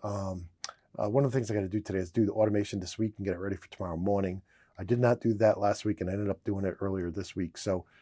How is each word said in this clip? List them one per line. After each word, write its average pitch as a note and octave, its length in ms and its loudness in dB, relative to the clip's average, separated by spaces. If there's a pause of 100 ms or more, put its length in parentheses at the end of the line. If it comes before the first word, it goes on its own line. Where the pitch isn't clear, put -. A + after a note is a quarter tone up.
um, F#2+ 460 -6 (500)
uh, G#2 100 0
one C#3 160 4
of B2 60 0
the B2 40 -6
things A2+ 140 0
I G#2 60 -2
gotta G2 120 0
do G#2 120 -2
today F#2+ 200 -2
is F2 120 -4
do A2+ 140 4
the G2 80 0
automation G#2 460 2
this F2+ 200 -8
week A2 180 0
and G2+ 80 -6
get F#2+ 80 0
it E2+ 60 -4
ready G2 160 -4
for - 140 -18
tomorrow F2 280 -8
morning. F#2+ 460 0 (340)
I G2 60 -10
did A#2+ 160 2
not A#2+ 220 4
do A2+ 140 2
that G#2 240 6
last G2+ 260 0
week, G#2+ 160 0
and F2+ 80 -2
I F#2 40 -2
ended G2+ 160 -2
up F#2+ 140 -4
doing G2 220 -2
it F2+ 160 -2
earlier F#2+ 280 -2
this F2 260 -8
week. F2 220 -4
So F#2 280 -2 (160)